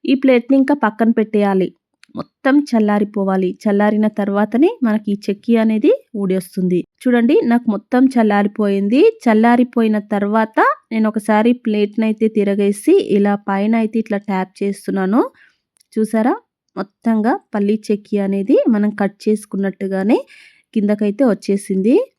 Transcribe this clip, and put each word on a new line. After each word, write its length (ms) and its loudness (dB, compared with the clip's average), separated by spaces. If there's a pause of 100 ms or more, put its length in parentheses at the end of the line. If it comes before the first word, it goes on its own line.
ఈ 100 2
ప్లేట్‌ని 420 2
ఇంకా 180 2
పక్కన 360 -2
పెట్టేయాలి. 580 0 (460)
మొత్తం 400 -4 (100)
చల్లారిపోవాలి. 840 0 (100)
చల్లారిన 500 0
తర్వాతనే 600 0 (120)
మనకి 280 -2
ఈ 100 -2
చెక్కీ 360 -2
అనేది 360 2 (240)
ఊడొస్తుంది. 640 -2 (180)
చూడండి, 380 2 (100)
నాకు 240 0
మొత్తం 360 -2
చల్లారిపోయింది. 960 0 (180)
చల్లారిపోయిన 760 2 (100)
తర్వాత 500 -2 (300)
నేను 200 0
ఒకసారి 460 0
ప్లేట్‌నైతే 760 -2
తిరగేసి 680 0 (160)
ఇలా 320 2
పైన 340 -2
అయితే 240 -2
ఇట్లా 200 -6
ట్యాప్ 360 -6
చేస్తున్నాను. 680 -2 (680)
చూసారా, 420 -2 (420)
మొత్తంగా 560 -2 (180)
పల్లి 280 -2
చెక్కీ 400 -6
అనేది 380 0 (120)
మనం 260 0
కట్ 260 -4
చేసుకున్నట్టుగానే 1000 -2 (520)
కిందకైతే 540 -2
వచ్చేసింది. 680 0 (240)